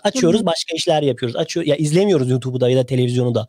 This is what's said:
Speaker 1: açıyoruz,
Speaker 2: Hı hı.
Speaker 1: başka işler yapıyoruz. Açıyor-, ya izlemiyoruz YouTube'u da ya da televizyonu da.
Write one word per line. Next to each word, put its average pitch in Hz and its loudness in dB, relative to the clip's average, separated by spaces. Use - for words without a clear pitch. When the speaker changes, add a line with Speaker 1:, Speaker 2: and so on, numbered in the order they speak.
Speaker 1:
açıyoruz, 202 2
Speaker 2:
Hı - -4
hı. 190 -2
Speaker 1:
başka 165 -4
işler 151 0
yapıyoruz. 123 -2
Açıyor-, 165 -4
ya 143 2
izlemiyoruz 156 2
YouTube'u 127 -2
da 123 2
ya 127 4
da 123 0
televizyonu 123 0
da. 113 -2